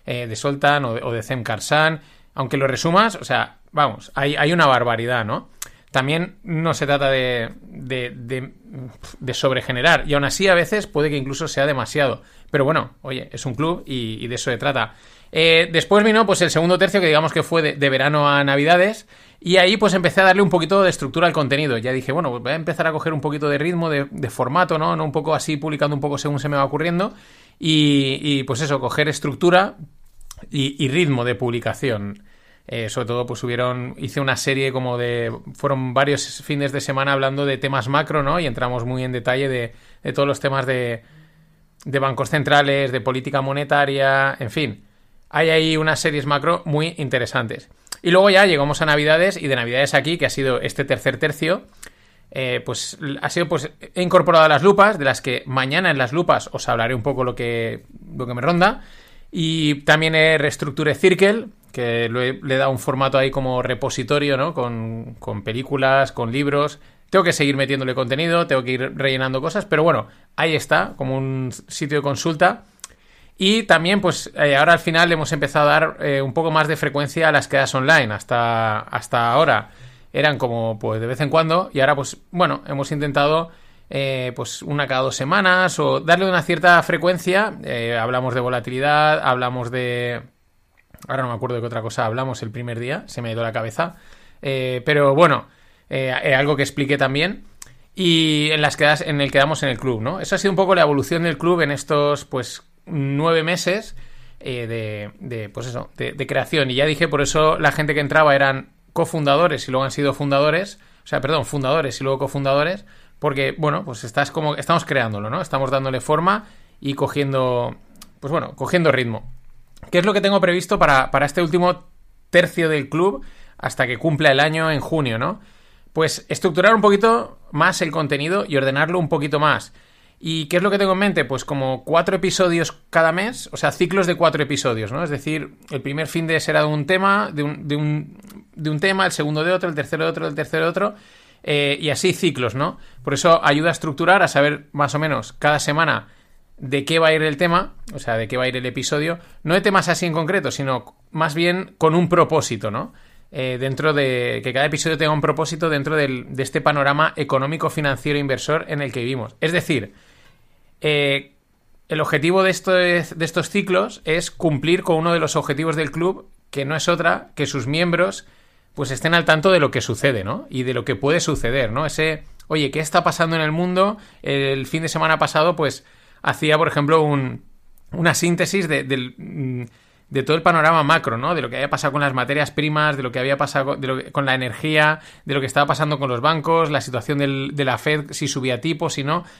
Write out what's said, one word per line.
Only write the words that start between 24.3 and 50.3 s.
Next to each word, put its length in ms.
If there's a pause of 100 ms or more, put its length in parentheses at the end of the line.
formato, 480
¿no? 180
No 80
un 80
poco 220
así, 220
publicando 400
un 40
poco 160
según 220
se 100
me 80
va 80
ocurriendo, 500 (440)
y, 640
y, 220
pues 160
eso, 180
coger 300
estructura 680 (720)
y, 320
y 60
ritmo 360
de 100
publicación. 880 (440)
Eh, 220
sobre 180
todo, 160
pues, 180
hubieron, 540
hice 240
una 160
serie 340
como 280
de, 360 (200)
fueron 400
varios 480
fines 300
de 100
semana 320
hablando 320
de 100
temas 320
macro, 340
¿no? 160
Y 80
entramos 380
muy 180
en 100
detalle 360
de, 240 (320)
de 80
todos 160
los 120
temas 260
de, 360 (840)
de 120
bancos 300
centrales, 640
de 80
política 400
monetaria, 1000
en 120
fin. 340 (500)
Hay 140
ahí 300
unas 200
series 280
macro 400
muy 320
interesantes. 720 (320)
Y 80
luego 200
ya 140
llegamos 380
a 40
Navidades, 540
y 80
de 80
Navidades 380
aquí, 240
que 80
ha 40